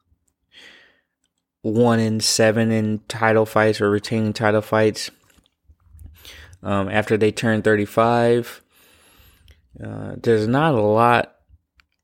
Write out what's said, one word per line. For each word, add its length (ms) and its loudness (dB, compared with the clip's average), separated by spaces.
one 380 2
and 240 -2
seven 480 0
in 360 -2
title 380 0
fights 360 0
or 80 2
retaining 440 -2
title 280 0
fights, 480 -2
um, 280 -4
after 280 0
they 140 2
turn 300 -2
thirty-five. 1000 0
Uh, 340 -14
there's 300 0
not 280 0
a 60 0
lot 540 2